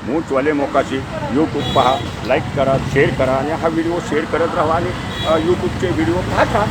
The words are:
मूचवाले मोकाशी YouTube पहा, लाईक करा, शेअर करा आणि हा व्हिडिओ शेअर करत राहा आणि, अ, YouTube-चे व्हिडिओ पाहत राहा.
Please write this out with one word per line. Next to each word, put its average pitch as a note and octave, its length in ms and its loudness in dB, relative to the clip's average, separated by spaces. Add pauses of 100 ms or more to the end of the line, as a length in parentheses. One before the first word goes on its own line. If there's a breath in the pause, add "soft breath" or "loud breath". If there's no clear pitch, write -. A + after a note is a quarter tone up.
मूचवाले C#3 480 0
मोकाशी C#3 480 0 (340)
YouTube C#3+ 420 0
पहा, C3 200 4 (300)
लाईक B2+ 180 2 (120)
करा, C3+ 220 2 (160)
शेअर C#3 160 6
करा C3 220 0
आणि C3+ 200 0
हा D#3+ 160 -2
व्हिडिओ E3 320 0 (100)
शेअर D#3+ 160 0
करत D#3+ 300 0
राहा D#3+ 180 2
आणि, E3+ 160 0 (360)
अ, D#3+ 120 4
YouTube-चे F3 520 0
व्हिडिओ D#3+ 240 2
पाहत F#3 400 0
राहा. G#3+ 180 2